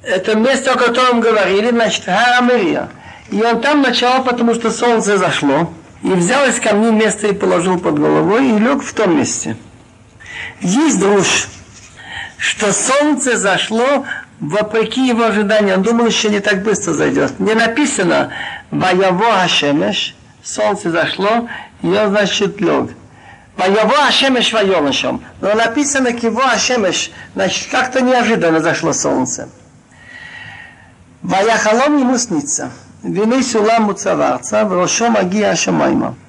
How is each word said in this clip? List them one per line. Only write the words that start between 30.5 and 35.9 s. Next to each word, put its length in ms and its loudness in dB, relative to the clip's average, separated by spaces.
Ваяхалом 800 2
ему 180 2
снится. 540 -4
«Виней 400 0
сулам 400 2
муцаварца, 800 -2
в 80 -2
рошо 360 0
магия 420 0
ашамайма. 640 0